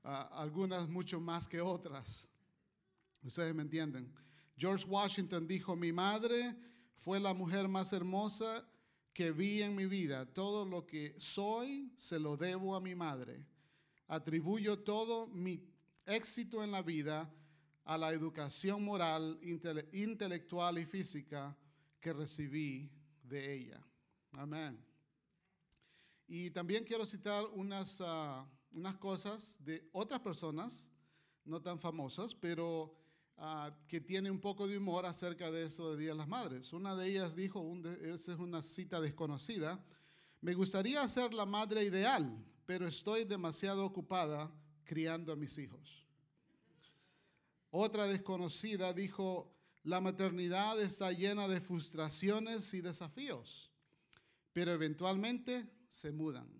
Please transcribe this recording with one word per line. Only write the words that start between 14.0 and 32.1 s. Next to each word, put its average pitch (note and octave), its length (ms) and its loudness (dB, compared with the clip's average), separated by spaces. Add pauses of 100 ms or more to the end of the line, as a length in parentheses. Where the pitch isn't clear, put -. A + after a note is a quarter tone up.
Atribuyo E3+ 720 2
todo A3 480 2
mi F3+ 380 -2 (380)
éxito A3+ 580 0
en G#3 80 0
la F#3+ 120 0
vida D#3 500 0 (520)
a D#3 120 -2
la D#3+ 160 2
educación D#3+ 720 0
moral, D#3+ 580 2
intele-, E3 500 -4
intelectual F3+ 880 0
y E3 60 -2
física D3 720 -4 (420)
que E3 140 -4
recibí D3 760 -2 (320)
de C#3 320 -4
ella". B2 280 -10 (540)
Amén. D3 520 -6 (1400)
Y F3 220 -4
también F3+ 340 0
quiero A3 220 0
citar G#3 480 0
unas, G3 500 -4
ah, D3 420 -4 (260)
unas F#3+ 240 -4
cosas G3 680 -4
de D#3+ 280 -6
otras A3 280 -2
personas, E3+ 680 -6 (560)
no D#3+ 160 -6
tan F3 180 -4
famosas, E3 540 -4